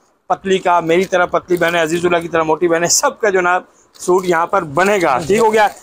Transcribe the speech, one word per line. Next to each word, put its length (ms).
पतली 300
का, 220
मेरी 240
तरह 220
पतली 280
बहन 180
है, 80
अजीजुल्लाह 380
की 80
तरह 160
मोटी 240
बहन 140
है, 80
सबका 400
जो 100
ना 180
suit 300
यहाँ 200
पर 180
बनेगा। 440
ठीक 200
हो 100
गया, 180